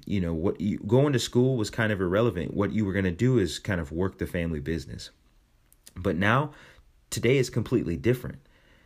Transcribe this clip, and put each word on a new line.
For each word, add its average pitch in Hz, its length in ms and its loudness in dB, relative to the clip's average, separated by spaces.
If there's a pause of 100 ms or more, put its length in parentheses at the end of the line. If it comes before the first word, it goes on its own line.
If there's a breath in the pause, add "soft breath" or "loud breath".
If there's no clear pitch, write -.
you 101 140 -2
know, 85 140 -2
what 82 260 -2
you, 98 200 -2
going 135 340 4
to 120 60 2
school 127 360 2
was 107 140 -2
kind 107 240 0
of 95 80 -2
irrelevant. 92 520 0
What 98 200 0
you 107 100 0
were 95 80 0
gonna 92 200 2
do 123 260 2
is 90 220 0
kind 92 200 -2
of 76 140 -6
work 95 240 -2
the 85 100 -4
family 85 320 -2
business. 73 520 -6 (840)
But 90 220 -2
now, 120 340 2 (580 loud breath)
today 120 280 2
is 131 120 0
completely 92 460 0
different. - 440 -2 (460 soft breath)